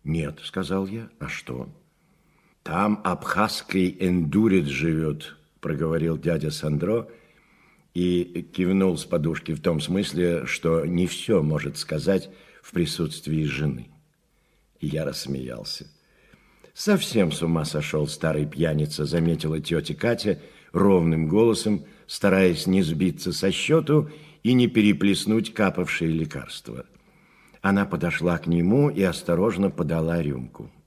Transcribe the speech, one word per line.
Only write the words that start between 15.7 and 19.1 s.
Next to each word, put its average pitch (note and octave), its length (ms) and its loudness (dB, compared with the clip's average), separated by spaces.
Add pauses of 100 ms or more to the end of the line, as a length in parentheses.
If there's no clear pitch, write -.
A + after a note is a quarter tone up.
«Совсем A#2 580 2
с - 100 -6
ума E2 220 0
сошел D2+ 420 -2
старый D2+ 400 -2
пьяница», — D2+ 580 -2
заметила D#2+ 560 0